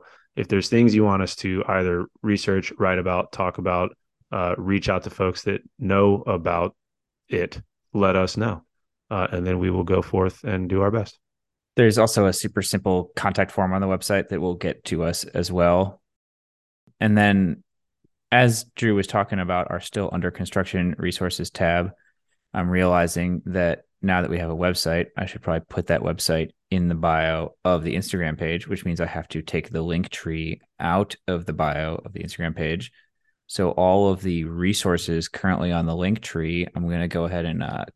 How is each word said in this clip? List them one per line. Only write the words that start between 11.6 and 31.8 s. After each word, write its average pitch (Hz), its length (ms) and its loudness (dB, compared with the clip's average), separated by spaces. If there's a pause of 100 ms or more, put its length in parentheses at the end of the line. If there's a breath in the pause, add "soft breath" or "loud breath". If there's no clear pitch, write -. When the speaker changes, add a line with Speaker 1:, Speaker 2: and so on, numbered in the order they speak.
Speaker 2:
There's 113 200 8
also 110 280 6
a 92 80 4
super - 280 -2
simple 92 540 0
contact 98 360 0
form 92 200 0
on 95 80 0
the 98 80 0
website 95 420 0
that 85 120 -4
will 90 140 -2
get - 300 -6
to 82 180 -2
us 82 200 -2
as 87 260 -4
well. 90 520 2 (1000)
And 107 180 4
then, 101 460 4 (680)
as 120 340 6 (100)
Drew 110 200 2
was 98 120 2
talking 101 320 0
about 90 320 0
our 87 80 -4
still 98 320 -4
under 87 200 -2
construction 92 640 -2
resources 90 520 -4
tab, 87 420 0 (600)
I'm 90 160 -2
realizing 90 760 2
that 90 380 -2 (180)
now 92 200 2
that 82 80 -2
we 85 100 -2
have 82 120 -4
a 80 40 -4
website, 87 520 0 (100)
I 95 80 -4
should - 160 -12
probably 82 260 -2
put - 200 -6
that - 140 2
website 82 480 -2 (200)
in 90 180 2
the 85 80 0
bio 80 680 0
of 87 200 2
the 82 120 -4
Instagram 85 420 -4
page, 85 300 -4
which 95 180 -6
means 85 160 -2
I 85 60 -2
have 82 220 -8
to 80 120 -6
take - 280 -6
the 82 120 -4
link 85 280 -2
tree 80 520 -8 (180)
out 92 360 0 (120)
of 87 180 -2
the 82 80 -6
bio 78 420 -2 (100)